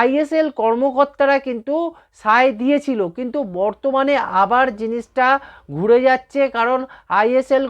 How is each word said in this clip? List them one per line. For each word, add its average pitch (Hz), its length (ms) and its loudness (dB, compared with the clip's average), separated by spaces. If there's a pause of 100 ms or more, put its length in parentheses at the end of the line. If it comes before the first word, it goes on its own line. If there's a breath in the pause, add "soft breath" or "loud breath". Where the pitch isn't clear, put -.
আইএসএল 294 460 0 (140)
কর্মকর্তারা 269 760 0 (100)
কিন্তু 254 280 -6 (460 soft breath)
সায় 240 280 4 (120)
দিয়েছিল, 277 400 0 (160)
কিন্তু 254 220 -6 (200)
বর্তমানে 269 560 -2 (260)
আবার 240 260 2 (120)
জিনিসটা 233 480 -2 (480 loud breath)
ঘুরে 220 320 4
যাচ্ছে। 262 340 0 (160)
কারণ 240 220 0 (400 loud breath)
আইএসএল 262 500 2